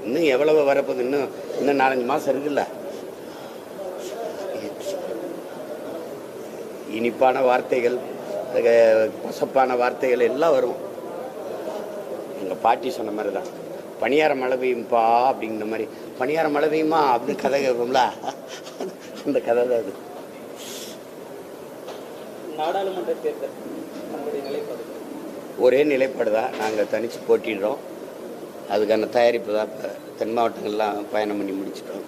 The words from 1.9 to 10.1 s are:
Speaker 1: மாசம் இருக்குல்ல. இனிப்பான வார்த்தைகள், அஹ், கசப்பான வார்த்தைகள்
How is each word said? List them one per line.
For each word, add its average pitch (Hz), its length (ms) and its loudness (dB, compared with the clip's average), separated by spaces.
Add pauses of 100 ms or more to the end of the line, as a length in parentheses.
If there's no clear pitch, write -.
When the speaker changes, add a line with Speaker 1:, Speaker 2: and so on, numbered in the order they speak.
Speaker 1:
மாசம் 139 300 2
இருக்குல்ல. 143 300 0 (4000)
இனிப்பான 120 500 4
வார்த்தைகள், 123 560 4 (580)
அஹ், 113 540 8 (160)
கசப்பான 127 500 2
வார்த்தைகள் 123 440 2